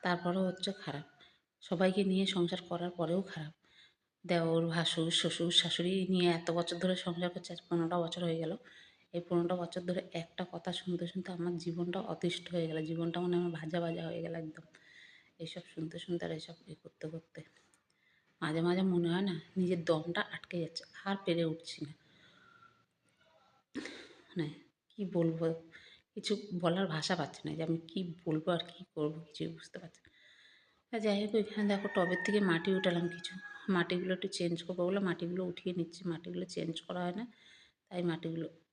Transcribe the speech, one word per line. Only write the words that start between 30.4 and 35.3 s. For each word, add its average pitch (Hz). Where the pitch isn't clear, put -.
তা 240
যাই 208
হোক, 208
এখানে 208
দেখো 202
টবের 180
থেকে 202
মাটি 170
উঠালাম 175
কিছু, 175
মাটিগুলো 180
একটু 190
চেঞ্জ 175
করবো 180
বলে 196
মাটিগুলো 175